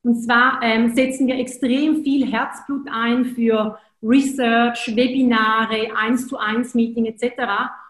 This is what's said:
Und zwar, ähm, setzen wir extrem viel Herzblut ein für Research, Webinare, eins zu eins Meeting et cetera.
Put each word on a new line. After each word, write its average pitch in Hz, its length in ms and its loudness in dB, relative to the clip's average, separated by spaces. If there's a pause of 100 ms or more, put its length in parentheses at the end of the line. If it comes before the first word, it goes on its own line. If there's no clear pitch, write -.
Und 233 140 2
zwar, 240 480 2
ähm, 233 320 2
setzen 262 320 2
wir 254 80 0
extrem 285 680 -2
viel 269 220 2
Herzblut 269 680 -6
ein 233 320 0
für 220 540 0 (240)
Research, 240 920 2
Webinare, 220 1000 0
eins 226 320 -2
zu 269 100 -10
eins 226 360 -4
Meeting 226 320 0
et 226 140 -8
cetera. 240 500 -4 (200)